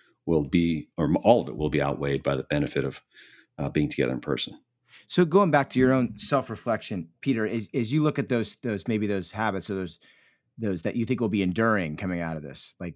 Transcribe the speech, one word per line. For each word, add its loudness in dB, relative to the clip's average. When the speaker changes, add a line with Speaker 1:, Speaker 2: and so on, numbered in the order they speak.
Speaker 1:
will 4
be, 2
or 0
m-, 2
all 6
of -6
it -10
will 0
be 0
outweighed -2
by 0
the -4
benefit 0
of, -8
uh, -4
being 0
together -2
in -6
person. -6
Speaker 2:
So 4
going 4
back 4
to 0
your 6
own 0
self-reflection, -4
Peter, 0
as, -4
as -2
you 2
look 0
at -4
those, 0
those, -4
maybe 0
those -2
habits -4
or -2
those, -6
those -2
that -2
you 0
think -2
will 0
be 0
enduring 2
coming -4
out -4
of -12
this, -12
like, -8